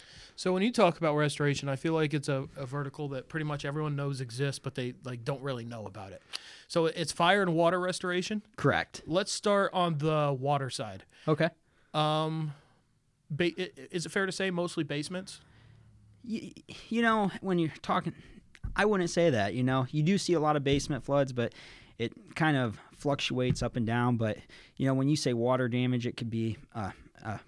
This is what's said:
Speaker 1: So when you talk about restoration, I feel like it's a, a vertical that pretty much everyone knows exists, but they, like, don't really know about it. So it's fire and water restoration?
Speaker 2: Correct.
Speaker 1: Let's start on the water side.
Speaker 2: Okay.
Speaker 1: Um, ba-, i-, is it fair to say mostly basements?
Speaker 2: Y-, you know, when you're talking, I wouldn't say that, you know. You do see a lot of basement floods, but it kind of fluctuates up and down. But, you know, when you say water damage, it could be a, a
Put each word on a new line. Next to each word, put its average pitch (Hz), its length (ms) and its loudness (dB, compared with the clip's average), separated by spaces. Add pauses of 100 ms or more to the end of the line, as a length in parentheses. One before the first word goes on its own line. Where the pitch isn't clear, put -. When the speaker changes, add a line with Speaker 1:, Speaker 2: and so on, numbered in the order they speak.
(360)
Speaker 1:
So - 180 -2
when 185 100 2
you 240 80 4
talk 190 260 6
about 151 180 2
restoration, 143 540 0
I 135 60 -2
feel 160 180 -2
like 156 200 2
it's 143 140 -2
a, 135 200 -2 (100)
a 139 80 -8
vertical 143 440 -6
that 131 200 -8
pretty 156 140 -6
much 147 200 -4
everyone 147 320 -2
knows 143 260 -2
exists, 131 360 -4
but - 160 -8
they, 127 300 -6
like, 123 200 -8
don't 135 180 -4
really 127 240 -6
know 113 200 -10
about 98 280 -12
it. - 80 -18 (460)
So 165 200 2
it's 160 240 -4
fire 190 320 4
and 175 100 0
water 170 260 4
restoration? 180 600 -2 (140)
Speaker 2:
Correct. - 500 0
Speaker 1:
Let's 185 260 0
start 202 400 2
on 170 280 0
the 151 380 2
water 135 340 0
side. 101 320 -8 (240)
Speaker 2:
Okay. 160 220 4 (440)
Speaker 1:
Um, 156 600 0 (760)
ba-, 165 260 0
i-, 185 140 -6 (220)
is 170 160 -4
it - 20 -8
fair 196 160 0
to 190 60 -4
say 190 180 -2
mostly 175 340 -2
basements? 151 580 -8 (880)
Speaker 2:
Y-, - 260 -8 (360)
you 233 140 2
know, 220 260 4 (120)
when 180 180 2
you're 156 120 0 (120)
talking, 180 300 -2 (600)
I 196 100 4
wouldn't 190 260 2
say 170 180 6
that, 104 240 2
you 127 100 0
know. 131 280 2
You 151 100 0
do 185 160 4
see - 160 2
a 160 60 4
lot 151 160 4
of 143 80 0
basement 139 420 0
floods, 139 280 2
but 120 200 -2 (440)
it 117 140 -2 (240)
kind 156 220 2
of 117 200 -2 (200)
fluctuates 127 680 0
up 120 140 -4
and 117 80 0
down. 120 320 2
But, 110 180 0 (400)
you 135 100 -2
know, 135 80 2
when 135 140 2
you 151 80 4
say 143 160 0
water 123 380 2
damage, 123 360 0
it 120 120 -6
could 117 120 -6
be 113 280 -2 (160)
a, 98 180 -6 (320)
a 104 240 -8